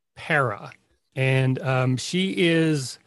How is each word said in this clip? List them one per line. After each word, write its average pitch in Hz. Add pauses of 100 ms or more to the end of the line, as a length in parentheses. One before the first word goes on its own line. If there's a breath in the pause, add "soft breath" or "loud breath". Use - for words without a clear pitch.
(140)
Para. 139 (460)
And, 131
um, 127
she 185
is 160